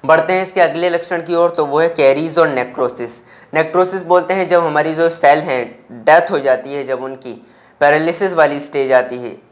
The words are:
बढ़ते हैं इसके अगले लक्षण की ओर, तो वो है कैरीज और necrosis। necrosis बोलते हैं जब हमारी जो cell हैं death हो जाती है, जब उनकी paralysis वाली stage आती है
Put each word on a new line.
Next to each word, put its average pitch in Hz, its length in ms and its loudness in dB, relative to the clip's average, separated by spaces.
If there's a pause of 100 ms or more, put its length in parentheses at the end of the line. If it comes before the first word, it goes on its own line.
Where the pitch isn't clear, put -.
बढ़ते 160 280 2
हैं 185 100 0
इसके 185 180 -4
अगले 170 300 0
लक्षण 170 300 -4
की 170 140 -6
ओर, 170 160 2
तो 165 160 -2
वो 143 140 -2
है 165 100 2
कैरीज 151 480 2
और 160 100 4
necrosis। 123 600 -4 (420)
necrosis 180 500 0
बोलते 175 320 0
हैं 190 140 -2
जब 170 160 4
हमारी 151 300 0
जो 165 140 0
cell 151 320 4
हैं 131 240 -4 (400)
death 170 260 4
हो 170 80 -2
जाती 135 360 -2
है, 143 120 -6
जब 127 160 -6
उनकी 131 300 -12 (480)
paralysis 165 540 2
वाली 143 260 2
stage 135 320 -4
आती 127 240 2
है 120 180 -12 (180)